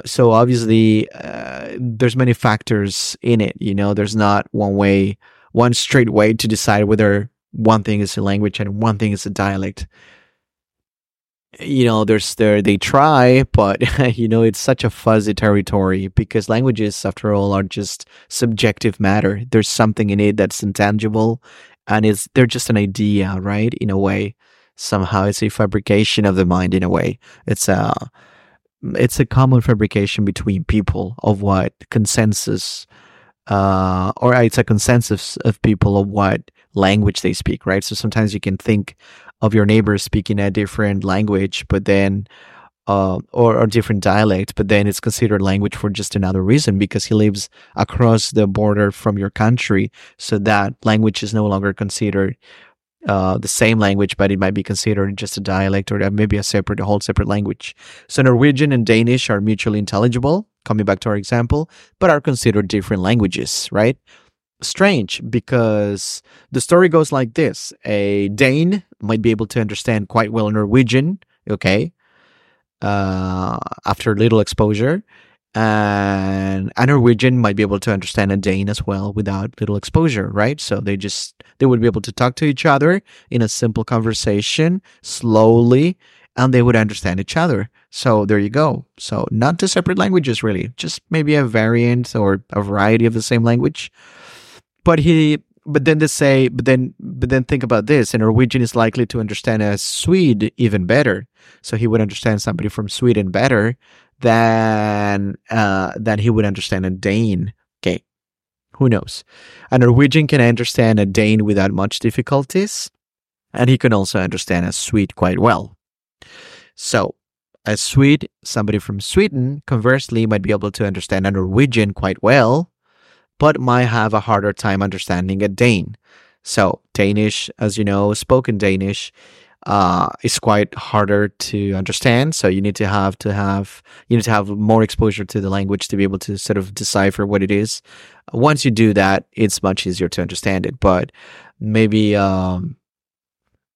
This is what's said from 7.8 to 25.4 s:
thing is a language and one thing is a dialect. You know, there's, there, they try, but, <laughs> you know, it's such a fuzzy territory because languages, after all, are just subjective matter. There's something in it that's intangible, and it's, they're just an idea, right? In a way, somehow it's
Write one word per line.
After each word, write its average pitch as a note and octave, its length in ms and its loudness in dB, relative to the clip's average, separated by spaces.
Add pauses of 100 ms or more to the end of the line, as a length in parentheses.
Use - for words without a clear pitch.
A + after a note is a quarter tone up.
thing G#2 180 0
is G2 160 -4
a G#2 40 -4
language G2+ 380 -2
and G2+ 220 -6
one A2 160 0
thing G#2+ 140 -2
is G2+ 140 -6
a G#2 40 -8
dialect. G2 580 -4 (1700)
You C#3 280 0
know, A2 180 2
there's, G#2+ 320 0
there, G#2 260 2
they G2+ 140 2
try, C3+ 680 4 (100)
but, G2 280 2 (180)
<laughs> B2 180 0
you A2+ 100 0
know, A2+ 140 2
it's A2+ 180 2
such - 240 -2
a A2+ 60 -2
fuzzy G#2+ 440 0
territory G2 760 0
because G#2+ 400 -2
languages, A2 560 -2
after G#2 280 -4
all, G2+ 200 0
are G2 100 0
just - 460 -10 (180)
subjective A2 720 -2
matter. G2+ 520 0
There's A2 180 2
something G#2+ 400 0
in G2+ 100 0
it G#2 160 2
that's G#2 280 -2
intangible, G#2+ 760 0 (460)
and G#2+ 180 2
it's, G#2+ 280 0
they're B2+ 120 6
just A#2+ 240 -4
an A#2 60 2
idea, G2+ 640 0
right? G#2 360 -2
In - 140 -4
a G2 80 -2
way, G2 380 -2 (400)
somehow G2 520 -2
it's G#2 160 -2